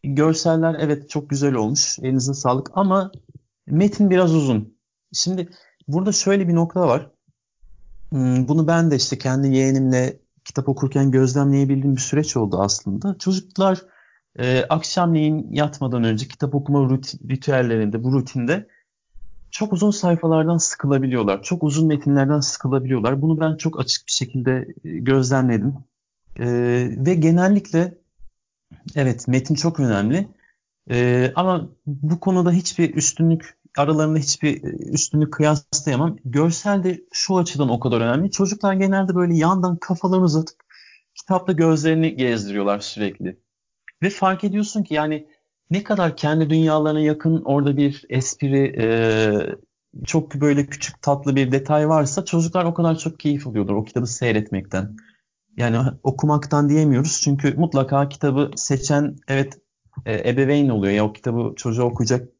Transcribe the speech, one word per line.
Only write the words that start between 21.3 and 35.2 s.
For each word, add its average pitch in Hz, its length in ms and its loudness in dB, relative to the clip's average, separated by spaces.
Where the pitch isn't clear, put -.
Çok 170 200 -4
uzun 156 240 2
metinlerden 143 520 2
sıkılabiliyorlar. 131 840 -2
Bunu 160 180 0
ben 156 180 -2
çok 160 220 -6
açık - 280 -4
bir - 40 -8
şekilde, 127 560 -2
e, 156 60 -12
gözlemledim. 127 840 0
E, - 60 -6
ve 151 180 2
genellikle, 175 840 2
evet, 131 320 0
metin 131 280 0
çok 165 240 -2
önemli. 123 480 0
E, 123 440 2
ama 180 340 0
bu 151 340 -4
konuda 180 320 2
hiçbir 170 440 0
üstünlük, 165 640 0
aralarında 156 420 2
hiçbir, - 440 -2
e, - 40 -8
üstünlük 151 420 0